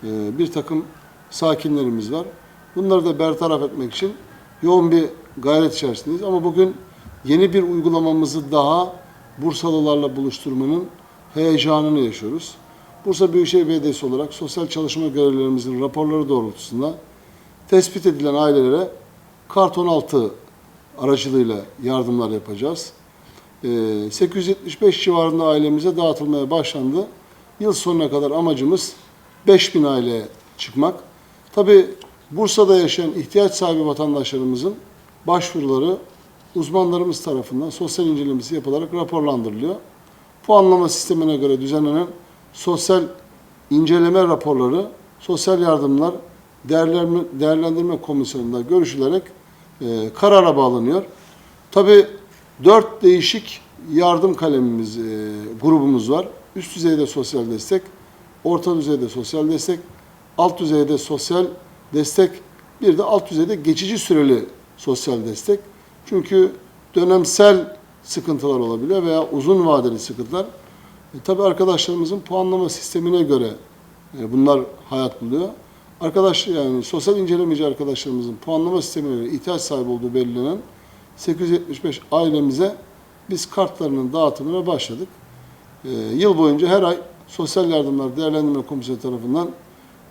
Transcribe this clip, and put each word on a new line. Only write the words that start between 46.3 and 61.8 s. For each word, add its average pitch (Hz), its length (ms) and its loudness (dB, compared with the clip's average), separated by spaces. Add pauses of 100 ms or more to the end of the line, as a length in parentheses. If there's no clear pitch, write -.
değerlendirme, 165 560 0 (200)
değerlendirme 160 600 0
komisyonunda 123 600 -4
görüşülerek, 147 600 0 (580)
e, 113 340 -4
karara 190 420 4
bağlanıyor. 131 460 2 (680)
Tabii 202 340 8 (580)
dört 220 400 6
değişik 185 580 2 (320)
yardım 175 400 2
kalemimiz, 120 640 -2
e, 110 340 -8 (300)
grubumuz 139 500 2
var. 156 160 -2 (280)
Üst 180 200 -12
düzeyde 160 320 0
sosyal 123 440 -4
destek, 120 300 -2 (640)
orta 170 320 0
düzeyde 139 340 -2
sosyal 151 400 -4
destek, 165 300 -2 (580)
alt 170 220 2
düzeyde 151 380 2
sosyal 175 480 -2 (480)